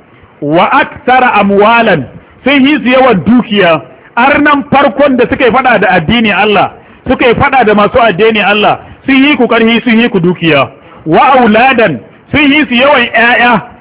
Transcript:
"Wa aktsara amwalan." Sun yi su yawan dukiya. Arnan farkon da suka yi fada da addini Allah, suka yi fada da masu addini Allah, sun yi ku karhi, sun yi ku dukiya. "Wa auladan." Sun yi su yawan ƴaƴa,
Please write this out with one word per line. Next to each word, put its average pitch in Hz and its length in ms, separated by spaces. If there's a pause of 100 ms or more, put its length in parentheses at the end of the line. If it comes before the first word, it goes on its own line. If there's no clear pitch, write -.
(420)
"Wa 170 300 (100)
aktsara 254 600
amwalan." 202 640 (380)
Sun 269 240
yi 302 80
su 220 140
yawan 254 360
dukiya. 196 560 (340)
Arnan 285 560
farkon 277 460
da 247 120
suka 262 160
yi 226 60
fada 247 280
da 190 100
addini 202 420
Allah, 190 400 (380)
suka 262 180
yi 226 80
fada 262 280
da 214 100
masu 208 260
addini 220 400
Allah, 196 400 (280)
sun 269 160
yi 294 120
ku 233 120
karhi, 226 340
sun 226 180
yi 240 100
ku 220 100
dukiya. 160 500 (360)
"Wa 254 360
auladan." 220 580 (320)
Sun 277 200
yi 302 180
su 240 60
yawan 269 260
ƴaƴa, 240 600 (200)